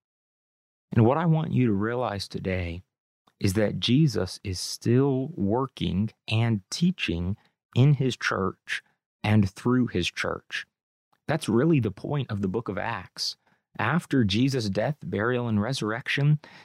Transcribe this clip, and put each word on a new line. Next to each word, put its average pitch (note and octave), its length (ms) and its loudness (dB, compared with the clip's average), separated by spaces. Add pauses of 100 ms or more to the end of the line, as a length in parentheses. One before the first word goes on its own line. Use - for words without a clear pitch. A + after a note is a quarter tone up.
(960)
And A#2 120 6
what C3 100 4
I E3 80 0
want D#3 280 0
you B2+ 160 2
to G#2+ 40 2
realize G#2 560 -4
today F#2 540 -4 (580)
is G2 140 0
that G2+ 260 0
Jesus G#2+ 640 0
is F#2 160 -6
still C3 760 0
working G2+ 760 -2 (180)
and A2+ 320 0 (100)
teaching F#2+ 680 -2 (360)
in C#3+ 200 6
his B2+ 200 0
church - 680 -4 (420)
and G#2 240 4
through B2 380 0
his F2+ 240 -2
church. - 560 -8 (600)
That's D3+ 220 -2
really C3+ 320 4
the G#2+ 100 0
point C#3 400 -6
of G2+ 120 -4
the G2+ 60 -2
book A2 200 -4
of G2 80 -6
Acts. F#2+ 600 -8 (420)
After C3+ 440 2
Jesus' A#2 460 2
death, G#2+ 340 -2
burial, A#2 460 -2
and G#2 140 2
resurrection, C3 800 0 (240)